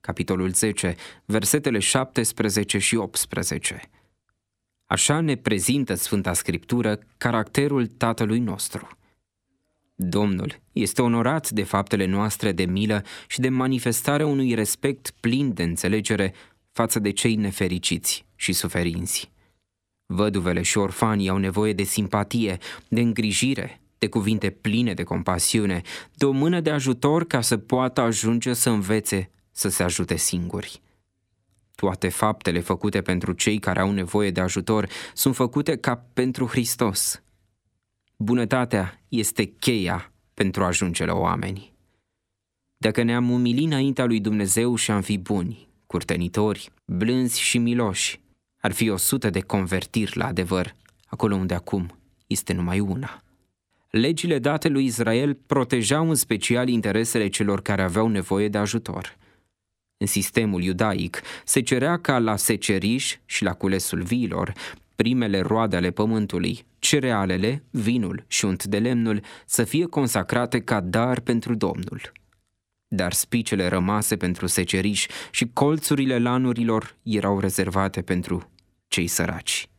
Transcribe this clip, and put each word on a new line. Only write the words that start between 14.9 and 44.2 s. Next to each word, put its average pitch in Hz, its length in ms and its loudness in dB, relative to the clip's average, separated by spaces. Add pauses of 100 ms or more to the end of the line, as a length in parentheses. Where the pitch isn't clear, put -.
plin 127 340 2
de 87 100 -2
înțelegere 95 680 0 (380)
față 117 280 0
de 101 120 0
cei 113 240 0
nefericiți 95 880 -2 (100)
și - 180 -4
suferinți. 87 760 -4 (800)
Văduvele 90 500 0
și - 160 0
orfanii 101 520 0
au 95 80 0
nevoie 98 360 0
de 98 100 -2
simpatie, 101 760 -2 (300)
de 117 140 2
îngrijire, 113 800 0 (160)
de 110 100 0
cuvinte 104 420 0
pline 110 440 0
de 87 100 -4
compasiune, 90 760 0 (320)
de - 120 0
o 139 60 4
mână 151 280 2
de 156 100 0
ajutor 143 560 2
ca 139 160 0
să 113 160 0
poată 127 440 0
ajunge 117 520 2
să 120 160 2
învețe 104 600 0 (220)
să - 180 -2
se 92 140 0
ajute 87 320 0
singuri. - 680 -4 (960)
Toate 95 340 0
faptele 92 500 0
făcute 95 420 0
pentru 90 300 -2
cei 107 280 0
care 95 200 -2
au 95 120 2
nevoie 101 400 0
de 90 100 -2
ajutor 95 480 0 (240)
sunt 131 220 2
făcute 139 420 0
ca 120 360 -2
pentru 127 320 0
Hristos. - 760 0 (960)
Bunătatea 117 920 0
este 110 340 0
cheia 95 680 -2 (220)
pentru 98 300 0
a 92 40 4
ajunge 87 380 0
la 85 100 0
oameni. 90 580 -4 (1040)
Dacă 110 260 0
ne-am 120 260 2
umili 123 340 2
înaintea 139 420 2
lui 117 140 2
Dumnezeu 107 560 2